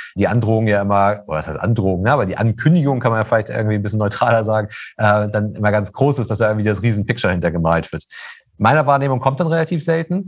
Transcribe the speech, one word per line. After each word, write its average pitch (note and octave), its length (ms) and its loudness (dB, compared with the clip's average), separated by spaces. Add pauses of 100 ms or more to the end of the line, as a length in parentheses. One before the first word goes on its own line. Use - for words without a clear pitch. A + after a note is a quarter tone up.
(160)
die F#2+ 120 2
Androhung A2+ 380 2
ja G2+ 140 2
immer, G2+ 460 2
oder D2+ 120 -6
was D#2 80 -6
heißt D2+ 140 -8
Androhung, F#2+ 400 0
ne? A2 120 2
Aber C3 120 2
die F#2 140 -6
Ankündigung, C3+ 640 2
kann A#2+ 120 0
man A2 80 0
ja G#2+ 40 0
vielleicht A2 260 0
irgendwie A2 240 -2
ein G#2 80 -2
bisschen G#2 160 -4
neutraler A2 460 0
sagen, G#2+ 240 0 (280)
äh, G#2 320 2
dann G#2+ 260 -2
immer G#2 180 0
ganz G#2 200 0
groß C#3 260 0
ist, A2+ 120 -4
dass G#2 80 -2
da A2 100 2
irgendwie G#2+ 180 0
das G2 160 0
Riesen-Picture G#2+ 480 0
hintergemalt E2 600 0
wird. D#2+ 140 -10 (520)
Meiner C3 280 4
Wahrnehmung C#3 320 2
kommt C3 220 -2
dann E3+ 60 2
relativ D#3+ 360 0
selten E3+ 460 -2